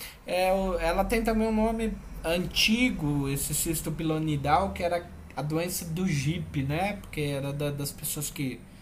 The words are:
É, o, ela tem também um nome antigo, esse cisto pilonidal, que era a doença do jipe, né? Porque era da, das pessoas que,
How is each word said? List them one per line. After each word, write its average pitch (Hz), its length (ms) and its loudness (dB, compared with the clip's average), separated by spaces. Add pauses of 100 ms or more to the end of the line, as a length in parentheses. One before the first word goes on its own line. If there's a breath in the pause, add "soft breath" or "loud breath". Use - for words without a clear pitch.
(280 loud breath)
É, 185 260 4
o, 190 240 2
ela 170 260 2
tem 226 200 2
também 220 240 2
um 220 80 2
nome 220 360 2 (300)
antigo, 170 1080 2
esse 139 240 -2
cisto 160 400 0
pilonidal, 156 800 2
que 185 100 -4
era 175 260 0 (280)
a 135 40 -4
doença 170 440 -2
do 165 200 0
jipe, 151 560 0
né? 175 360 0
Porque - 240 -8
era 139 320 -2
da, 147 180 -2
das 143 220 -4
pessoas 147 360 -6
que, 127 300 -4 (220 loud breath)